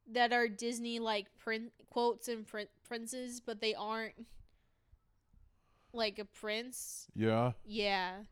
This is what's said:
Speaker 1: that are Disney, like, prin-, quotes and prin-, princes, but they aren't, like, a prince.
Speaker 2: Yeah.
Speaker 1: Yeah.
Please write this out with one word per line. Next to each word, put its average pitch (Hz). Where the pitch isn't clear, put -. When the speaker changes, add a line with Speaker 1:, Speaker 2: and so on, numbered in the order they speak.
Speaker 1:
that 240
are 240
Disney, 233
like, 214
prin-, 226
quotes 240
and 220
prin-, 208
princes, 240
but 214
they 220
aren't, 220
like, 220
a 202
prince. -
Speaker 2:
Yeah. 196
Speaker 1:
Yeah. 190